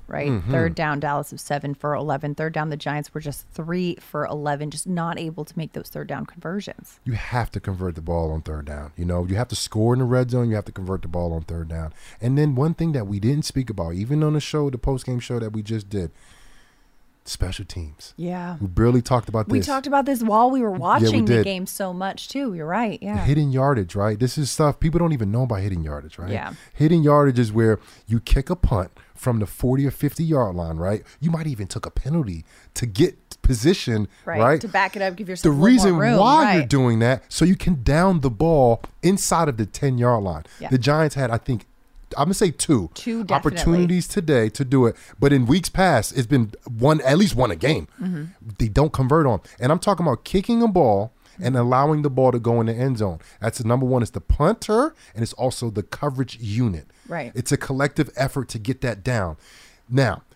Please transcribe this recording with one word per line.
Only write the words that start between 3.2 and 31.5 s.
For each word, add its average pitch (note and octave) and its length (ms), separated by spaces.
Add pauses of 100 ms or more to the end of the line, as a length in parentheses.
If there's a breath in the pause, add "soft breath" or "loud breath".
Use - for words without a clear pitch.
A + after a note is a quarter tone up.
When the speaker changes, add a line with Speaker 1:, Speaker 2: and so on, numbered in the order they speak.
Speaker 1:
just D3 320
three F3 480
for - 240
eleven, D3 440
just D#3+ 180
not E3+ 300
able D#3+ 280
to - 120
make D#3+ 160
those - 160
third D3 180
down C#3+ 200
conversions. - 760
Speaker 2:
You B2+ 80
have - 380
to G2+ 80
convert F#2 360
the D#2+ 60
ball E2 320
on D#2 100
third D2+ 220
down. D2 320
You F2 80
know, F2 200
you F#2+ 100
have A#2+ 120
to - 80
score A2 380
in B2+ 60
the C3 60
red B2 260
zone. A#2+ 180
You A2 60
have G#2 100
to - 80
convert F#2+ 280
the F#2+ 60
ball F2 260
on E2 100
third E2 260
down. D#2+ 240 (260 loud breath)
And B2+ 180
then D3+ 180
one D3+ 200
thing E3 160
that A#2+ 160
we G2+ 120
didn't C#3 260
speak B2+ 240
about, F2 240
even A#2+ 300
on D3+ 100
the D3+ 80
show, D3 280
the B2+ 80
post-game B2+ 440
show A#2+ 180
that A2 140
we G#2+ 100
just G#2 260
did, F#2 220 (1120 soft breath)
special - 400
teams. D#2+ 540
Speaker 1:
Yeah. F3 420
Speaker 2:
We G2+ 80
barely A#2 340
talked A#2+ 280
about A2 180
Speaker 1:
We B3 120
Speaker 2:
this. - 80
Speaker 1:
talked C4+ 180
about C#4 200
this B3 180
while A3 260
we C4 120
were A3+ 80
Speaker 2:
Yeah, F#3+ 40
we F#3 60
Speaker 1:
watching A3+ 460
the D#3 100
Speaker 2:
did. G#3+ 100
Speaker 1:
game F#3+ 220
so F#3 260
much, F#3 360
too. C4 260
You're D#3+ 100
right, G3+ 360
yeah. G#3 220
Speaker 2:
Hidden C#3+ 280
yardage, C3 440
right? G#2 240
This B2 200
is C#3 100
stuff D3+ 300
people E3 200
don't E3 140
even A2 180
know A#2+ 120
about A#2 160
hidden F#2+ 240
yardage, D2 340
right? F#2 140
Speaker 1:
Yeah. E2 220 (200 loud breath)
Speaker 2:
Hidden D#3+ 300
yardage C#3+ 340
is A#2 140
where A2 280 (280 loud breath)
you A2+ 120
kick - 300
a F3 60
punt - 360 (220 soft breath)
from A#2+ 260
the G#2 60
forty C3+ 400
or C3 60
fifty - 320
yard C3 320
line, E2 220
right? F#2+ 260 (160 loud breath)
You D#3+ 100
might D#3+ 160
even G#2+ 220